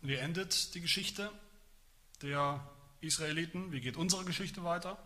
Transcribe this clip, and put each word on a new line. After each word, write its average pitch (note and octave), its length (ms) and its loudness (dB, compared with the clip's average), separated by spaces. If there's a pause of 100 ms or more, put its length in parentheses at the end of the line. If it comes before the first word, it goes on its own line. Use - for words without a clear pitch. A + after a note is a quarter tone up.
Wie C#3 140 0
endet E3 600 0
die F3 60 -6
Geschichte G3 500 0 (880)
der C#3+ 400 2 (400)
Israeliten? E3 720 0
Wie C3+ 100 0
geht B2+ 160 -2
unsere F#3 260 4
Geschichte F3+ 400 -2
weiter? F3 420 0